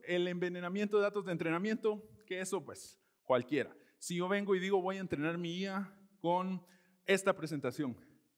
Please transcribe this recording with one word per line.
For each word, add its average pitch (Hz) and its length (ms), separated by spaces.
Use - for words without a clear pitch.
el 180 240
envenenamiento 180 680
de 202 60
datos 202 220
de 185 60
entrenamiento, 196 800
que 185 140
eso 185 260
pues - 340
cualquiera. 127 540
Si - 160
yo 175 120
vengo 202 280
y 185 40
digo, 190 220
"Voy 190 160
a 190 40
entrenar 165 360
mi 175 220
I 190 80
A 190 280
con 180 460
esta 190 300
presentación", 143 600